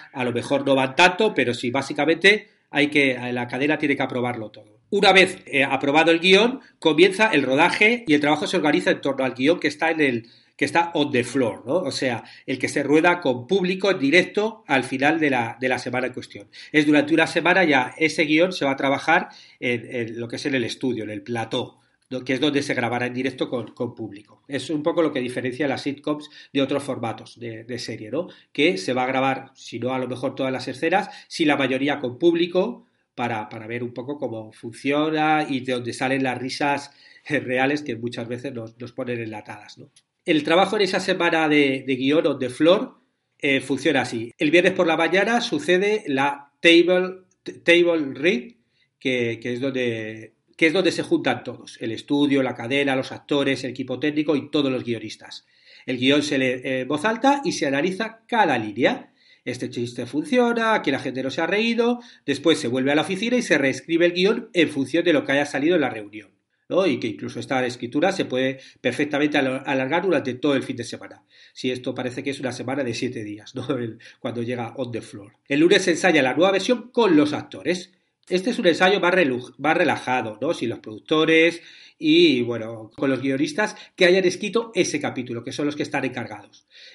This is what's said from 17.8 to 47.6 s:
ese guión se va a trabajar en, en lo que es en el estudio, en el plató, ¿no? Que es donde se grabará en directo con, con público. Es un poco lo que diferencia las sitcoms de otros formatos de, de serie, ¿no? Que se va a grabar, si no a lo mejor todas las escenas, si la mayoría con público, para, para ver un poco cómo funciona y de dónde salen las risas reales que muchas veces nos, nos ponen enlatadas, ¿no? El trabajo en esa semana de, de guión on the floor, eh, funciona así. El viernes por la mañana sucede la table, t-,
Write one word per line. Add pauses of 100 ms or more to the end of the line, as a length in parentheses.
ese
guión
se
va
a
trabajar (300)
en,
en
lo
que
es
en
el
estudio,
en
el
plató, (280)
¿no?
Que
es
donde
se
grabará
en
directo
con,
con
público.
Es
un
poco
lo
que
diferencia
las
sitcoms (220)
de
otros
formatos
de,
de
serie,
¿no? (240)
Que
se
va
a
grabar,
si
no
a
lo
mejor
todas
las
escenas, (180)
si
la
mayoría
con
público, (280)
para,
para
ver
un
poco
cómo
funciona
y
de
dónde
salen
las
risas (340)
reales
que
muchas
veces
nos,
nos
ponen
enlatadas,
¿no? (360)
El
trabajo
en
esa
semana
de,
de
guión
on
the
floor, (400)
eh,
funciona
así.
El
viernes
por
la
mañana
sucede
la (100)
table, (240)
t-,